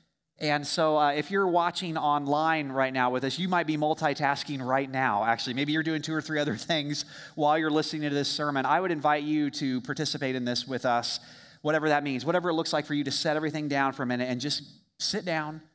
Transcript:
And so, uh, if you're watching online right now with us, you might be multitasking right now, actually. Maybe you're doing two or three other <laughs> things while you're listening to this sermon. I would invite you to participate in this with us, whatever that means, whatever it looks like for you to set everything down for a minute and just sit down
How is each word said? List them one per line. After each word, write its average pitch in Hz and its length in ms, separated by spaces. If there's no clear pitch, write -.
And 147 260
so, 156 340
uh, 147 140
if 151 200
you're 196 160
watching 170 480
online 147 720
right 131 240
now 127 180
with 127 140
us, 131 140
you 185 100
might 170 180
be 156 100
multitasking 147 880
right 135 240
now, 127 360
actually. 117 300
Maybe 147 180
you're 160 100
doing 156 180
two 156 140
or 156 80
three 151 160
other 147 180
<laughs> - 0
things 147 500
while 151 240
you're 160 120
listening 151 380
to 143 60
this 143 140
sermon. 143 380
I 147 120
would 185 140
invite 147 320
you 151 280
to 131 280
participate 135 560
in 123 80
this 123 220
with 131 180
us, 120 340
whatever 156 260
that 147 160
means, 131 200
whatever 170 260
it 165 40
looks 160 180
like 147 140
for 147 80
you 147 100
to 135 60
set 151 240
everything 151 320
down 139 280
for 139 100
a - 20
minute 123 220
and 123 120
just 143 220
sit - 260
down 156 360